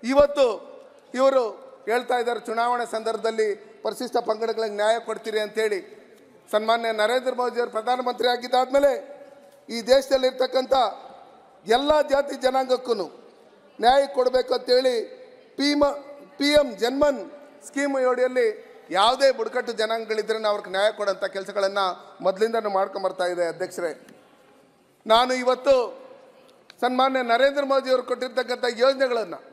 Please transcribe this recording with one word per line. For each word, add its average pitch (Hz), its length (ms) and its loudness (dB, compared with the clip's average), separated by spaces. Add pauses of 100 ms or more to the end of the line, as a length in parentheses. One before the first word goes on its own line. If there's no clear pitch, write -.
(140)
ಇವತ್ತು 285 320 4 (720)
ಇವರು 262 240 4 (460)
ಹೇಳ್ತಾ 247 340 -2
ಇದ್ದಾರೆ, 233 260 -2
ಚುನಾವಣೆ 233 460 -2
ಸಂದರ್ಭದಲ್ಲಿ 220 540 -2 (380)
ಪರಿಶಿಷ್ಟ 226 300 -4 (120)
ಪಂಗಡಗಳಿಗೆ 220 520 -4
ನ್ಯಾಯ 220 140 4 (140)
ಕೊಡ್ತೀರಿ 214 380 -4
ಅಂತೇಳಿ. 214 340 -2 (720)
ಸನ್ಮಾನ್ಯ 226 380 0 (120)
ನರೇಂದ್ರ 247 380 0
ಮೋದಿಯವರು 240 360 -2
ಪ್ರಧಾನಮಂತ್ರಿ 247 580 -2
ಆಗಿದ್ದಾದ್ಮೇಲೆ 254 560 2 (840)
ಈ - 20 -4 (140)
ದೇಶದಲ್ಲಿರ್ತಕ್ಕಂಥ 254 840 2 (920)
ಎಲ್ಲ 262 260 2 (200)
ಜಾತಿ 277 240 0 (100)
ಜನಾಂಗಕ್ಕೂ 254 480 0 (920)
ನ್ಯಾಯ 262 180 6 (160)
ಕೊಡಬೇಕು 254 400 0
ಅಂತೇಳಿ 254 380 2 (640)
ಪಿ 277 160 0
ಎಂ 294 80 2 (560)
ಪಿ 285 100 0 (120)
ಎಂ 277 80 2 (140)
ಜನ್ಮನ್ 269 380 2 (480)
ಸ್ಕೀಮ್ 277 280 -2 (160)
ಅಡಿಯಲ್ಲಿ 247 360 0 (500)
ಯಾವುದೇ 254 300 4 (100)
ಬುಡಕಟ್ಟು 226 440 -4
ಜನಾಂಗಗಳಿದ್ರೆ 220 560 -2 (140)
ಅವ್ರಿಗೆ 196 240 -6
ನ್ಯಾಯ 208 140 2 (100)
ಕೊಡೋಂಥ 196 260 -2 (100)
ಕೆಲಸಗಳನ್ನು 196 500 -2 (400)
ಮೊದಲಿಂದನೂ 214 520 0
ಮಾಡ್ಕೊಂಬರ್ತಾ 190 560 -2
ಇದೆ 175 200 -2
ಅಧ್ಯಕ್ಷರೇ. 170 380 -6 (1120)
ನಾನು 240 280 4 (100)
ಇವತ್ತು 254 320 4 (1080)
ಸನ್ಮಾನ್ಯ 254 380 2 (120)
ನರೇಂದ್ರ 277 380 2
ಮೋದಿಯವರು 262 380 2
ಕೊಟ್ಟಿರ್ತಕ್ಕಂಥ 247 560 -4 (180)
ಯೋಜನೆಗಳನ್ನು 247 560 0 (140)